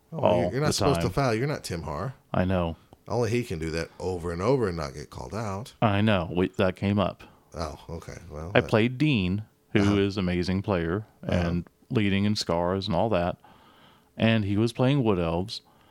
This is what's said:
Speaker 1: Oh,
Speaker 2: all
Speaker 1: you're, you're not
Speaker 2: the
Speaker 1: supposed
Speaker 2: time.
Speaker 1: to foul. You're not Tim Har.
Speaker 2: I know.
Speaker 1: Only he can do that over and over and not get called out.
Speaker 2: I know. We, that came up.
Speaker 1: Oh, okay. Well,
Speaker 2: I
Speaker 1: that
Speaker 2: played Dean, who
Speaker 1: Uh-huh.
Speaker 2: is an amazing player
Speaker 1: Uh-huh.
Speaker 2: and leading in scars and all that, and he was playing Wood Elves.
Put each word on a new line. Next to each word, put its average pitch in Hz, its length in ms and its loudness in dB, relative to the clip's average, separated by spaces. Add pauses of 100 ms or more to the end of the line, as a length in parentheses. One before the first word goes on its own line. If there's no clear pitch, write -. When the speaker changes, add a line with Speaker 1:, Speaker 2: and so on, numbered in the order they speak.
(120)
Speaker 1:
Oh, 160 60 -10
Speaker 2:
all 92 240 4
Speaker 1:
you're, 87 100 0
you're - 80 -2
not 101 80 0
Speaker 2:
the - 60 2
Speaker 1:
supposed 87 260 2
Speaker 2:
time. 82 80 0
Speaker 1:
to 90 60 -4
foul. 131 200 0
You're 120 120 -2
not 147 180 -6
Tim 82 180 -6
Har. 80 320 -8 (200)
Speaker 2:
I 92 100 2
know. 90 320 0 (320)
Speaker 1:
Only 113 220 -2
he 120 140 0
can 90 140 -6
do 80 120 -4
that 80 180 -4 (100)
over 90 340 -4
and 85 100 -6
over 120 260 2
and 87 80 -4
not 73 180 -6
get 71 160 -14
called 65 240 -12
out. 104 380 -8 (100)
Speaker 2:
I 101 200 4
know. 98 320 2
We, 90 140 2 (100)
that 92 180 2
came 101 220 0
up. 90 240 -2 (320)
Speaker 1:
Oh, 78 240 -8 (120)
okay. 82 280 -14 (120)
Well, 78 240 -10
Speaker 2:
I 123 60 6
Speaker 1:
that - 100 0
Speaker 2:
played 123 280 2
Dean, 104 440 2 (300)
who 107 80 4
Speaker 1:
Uh-huh. 101 160 4
Speaker 2:
is 98 200 2
an 98 80 0
amazing 90 380 0
player 92 440 -2 (200)
Speaker 1:
Uh-huh. - 60 -2 (160)
Speaker 2:
and 85 180 -2 (240)
leading 101 340 2
in 107 120 0
scars 90 500 -2
and 104 100 -2
all 104 140 0
that, 90 260 0 (800)
and 110 280 2
he 98 120 0
was 113 160 2
playing 135 300 2
Wood 104 160 2
Elves. 87 440 -2 (280)